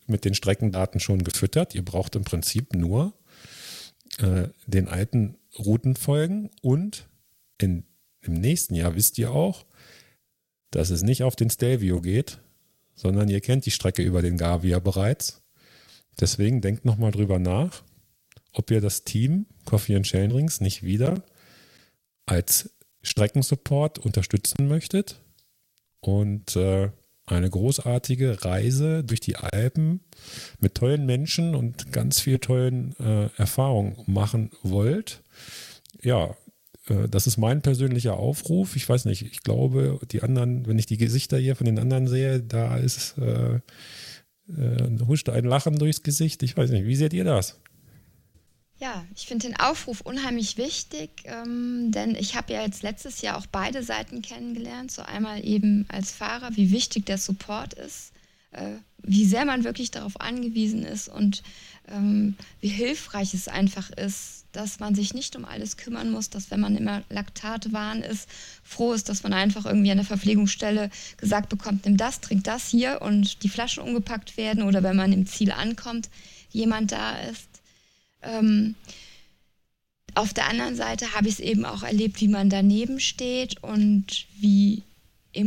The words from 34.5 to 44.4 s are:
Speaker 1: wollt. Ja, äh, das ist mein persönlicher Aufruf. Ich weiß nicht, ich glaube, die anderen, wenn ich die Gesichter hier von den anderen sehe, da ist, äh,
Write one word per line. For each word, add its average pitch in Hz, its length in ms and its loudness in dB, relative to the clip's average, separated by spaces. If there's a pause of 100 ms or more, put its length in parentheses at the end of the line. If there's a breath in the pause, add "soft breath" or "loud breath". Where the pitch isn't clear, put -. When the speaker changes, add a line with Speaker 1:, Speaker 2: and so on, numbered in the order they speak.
Speaker 1:
wollt. 110 600 0 (800 loud breath)
Ja, 95 320 2 (540)
äh, 107 200 2
das 104 200 4
ist 110 80 2
mein 120 260 2
persönlicher 123 520 2
Aufruf. 160 600 0
Ich 131 140 -4
weiß 127 160 4
nicht, 101 180 0
ich - 220 -14
glaube, 131 560 2 (100)
die 107 120 -2
anderen, 123 440 0
wenn 110 120 2
ich 113 80 2
die 107 120 -2
Gesichter 117 400 2
hier 131 160 2
von 123 120 0
den 110 120 4
anderen 131 300 2
sehe, 131 320 2
da 117 380 0
ist, - 400 -2
äh, 120 420 0 (880 loud breath)